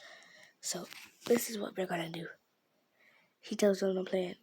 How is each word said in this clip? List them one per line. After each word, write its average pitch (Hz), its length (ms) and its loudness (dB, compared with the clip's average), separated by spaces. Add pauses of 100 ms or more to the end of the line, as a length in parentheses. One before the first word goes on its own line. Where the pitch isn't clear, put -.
(600)
So - 260 -6 (400)
this 240 220 4
is 226 100 -6
what - 180 -6
we're 190 100 0
gonna 170 240 -2
do. 165 160 -8 (1120)
He - 160 -8
tells 202 240 6
them 190 140 2
the 185 100 0
plan. 185 380 -2